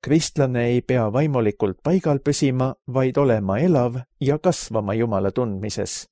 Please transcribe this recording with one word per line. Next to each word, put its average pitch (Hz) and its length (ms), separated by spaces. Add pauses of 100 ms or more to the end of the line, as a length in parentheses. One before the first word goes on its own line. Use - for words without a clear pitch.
Kristlane 131 600
ei 120 160
pea 120 300
vaimulikult 117 680
paigal 156 380
püsima, 131 540 (180)
vaid 131 240
olema 110 420
elav 127 380 (240)
ja 143 180
kasvama 110 560
Jumala 104 380
tundmises. 104 800